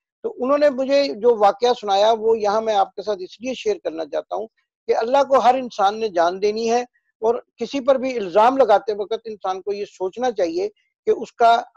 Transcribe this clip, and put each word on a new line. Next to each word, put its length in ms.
तो 60
उन्होंने 420
मुझे 380
जो 280
वाकया 360
सुनाया 400
वो 220
यहाँ 280
मैं 120
आपके 280
साथ 180
इसलिए 340
शेयर 300
करना 200
चाहता 320
हूँ 100
कि 60
अल्लाह 320
को 140
हर 180
इंसान 400
ने 120
जान 300
देनी 280
है 200
और 220
किसी 220
पर 180
भी 120
इल्जाम 460
लगाते 360
वक्त 340
इंसान 340
को 120
ये 120
सोचना 460
चाहिए 380
कि 420
उसका 440